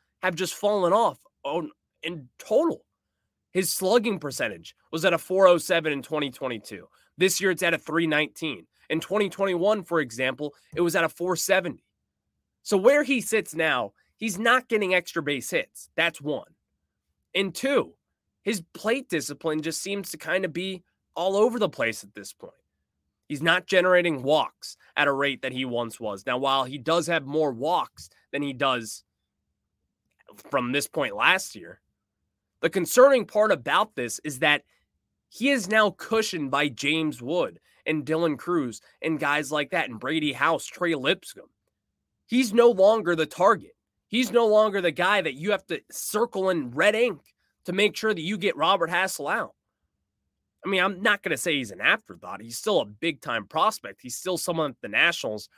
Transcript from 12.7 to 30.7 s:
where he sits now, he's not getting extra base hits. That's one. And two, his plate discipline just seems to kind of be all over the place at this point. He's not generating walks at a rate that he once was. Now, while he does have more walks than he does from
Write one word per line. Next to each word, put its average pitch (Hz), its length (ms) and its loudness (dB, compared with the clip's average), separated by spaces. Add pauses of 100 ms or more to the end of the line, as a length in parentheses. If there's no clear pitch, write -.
where 269 240 6
he 262 200 0
sits 214 340 -4
now, 143 380 0 (240)
he's 208 200 -6
not 240 300 2
getting 208 260 0
extra 175 300 -2
base 139 260 -4
hits. - 460 -6
That's 165 260 -2
one. 143 320 -8 (800)
And 185 220 -2
two, 262 380 0 (500)
his 202 180 -4 (120)
plate 247 360 -4
discipline 156 520 -4
just 156 200 -6
seems 196 300 -8
to 156 60 -12
kind 185 280 -2
of 156 80 -6
be 185 300 -8 (320)
all 190 200 0
over 226 220 2
the 208 120 2
place 113 340 -4
at 98 100 -20
this 98 200 -16
point. - 200 -20 (760)
He's 143 140 -6
not 170 240 2
generating 175 580 4
walks 139 520 0 (220)
at 143 100 4
a 143 60 2
rate 135 280 -2
that 131 120 -6
he 131 100 -4
once 117 360 -4
was. 104 260 -8
Now, 127 120 -2
while 135 280 0
he 135 120 -10
does 151 300 0
have 160 180 -2
more 147 280 0
walks 143 560 -4 (220)
than 143 100 -4
he 143 100 -4
does 123 540 -2 (1400)
from 127 240 -2